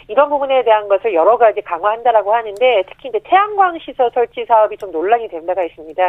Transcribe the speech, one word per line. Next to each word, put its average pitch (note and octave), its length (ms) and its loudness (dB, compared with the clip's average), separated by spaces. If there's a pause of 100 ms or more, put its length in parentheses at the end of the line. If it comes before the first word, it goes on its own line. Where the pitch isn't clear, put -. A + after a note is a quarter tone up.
이런 C#4 220 2
부분에 C4+ 340 0
대한 G#3+ 240 2
것을 G3+ 260 0
여러 F3+ 240 4
가지 G#3 240 2
강화한다라고 G#3 720 -2
하는데, A3+ 560 0
특히 - 200 -16
이제 A3 140 -4
태양광 G4 560 0
시설 B3+ 340 -2
설치 A#3+ 320 -4
사업이 G#3+ 320 2
좀 G3 140 -14
논란이 G#3 360 -2
된 E3 180 -12
바가 F3+ 180 -2
있습니다. D#3+ 460 -4